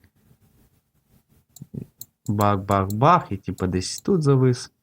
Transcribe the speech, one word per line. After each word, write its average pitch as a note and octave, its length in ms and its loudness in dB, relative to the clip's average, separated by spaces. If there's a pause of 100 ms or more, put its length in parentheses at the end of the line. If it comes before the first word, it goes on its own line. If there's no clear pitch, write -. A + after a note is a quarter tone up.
(2250)
Бах, G#2 320 2
бах, G2 340 0
бах, D3 380 2
і G2 60 -6
типа - 300 -6
десь F#2 340 -4
тут F3+ 220 0
завис. C3 480 2 (120)